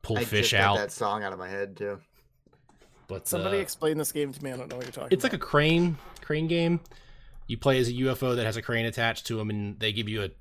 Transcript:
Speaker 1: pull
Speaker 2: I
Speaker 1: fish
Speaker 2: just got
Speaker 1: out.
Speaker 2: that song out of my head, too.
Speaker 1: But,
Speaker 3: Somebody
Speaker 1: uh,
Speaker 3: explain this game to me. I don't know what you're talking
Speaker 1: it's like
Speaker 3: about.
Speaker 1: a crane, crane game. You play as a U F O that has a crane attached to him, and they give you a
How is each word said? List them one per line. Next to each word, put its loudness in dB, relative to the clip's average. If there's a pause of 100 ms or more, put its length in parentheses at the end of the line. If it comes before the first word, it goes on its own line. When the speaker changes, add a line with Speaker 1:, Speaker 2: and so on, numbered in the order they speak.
Speaker 1:
pull -2
Speaker 2:
I 0
Speaker 1:
fish 2
Speaker 2:
just 2
got 6 (100)
Speaker 1:
out. 4
Speaker 2:
that -2
song -2
out -4
of -10
my -10
head, -4
too. -6 (1080)
Speaker 1:
But, -8
Speaker 3:
Somebody 0
Speaker 1:
uh, 2
Speaker 3:
explain -2
this -4
game -2
to -12
me. -6
I -8
don't -10
know -10
what -8
you're -12
talking -10
Speaker 1:
it's 2
like 0
Speaker 3:
about. -4
Speaker 1:
a -8
crane, 6 (240)
crane -2
game. 2 (680)
You -6
play 4
as 4
a -2
U 2
F -2
O 2
that 0
has -2
a -6
crane 0
attached -2
to -2
him, -2
and -4
they 0
give -4
you -4
a -4 (100)